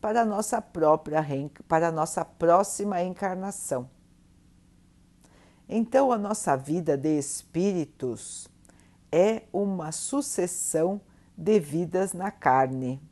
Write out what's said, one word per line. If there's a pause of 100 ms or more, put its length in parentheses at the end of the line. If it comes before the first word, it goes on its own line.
para
a
nossa
própria
reenc-,
para
a
nossa
próxima
encarnação. (1800)
Então,
a
nossa
vida
de
espíritos (640)
é (100)
uma
sucessão (380)
de
vidas
na
carne (100)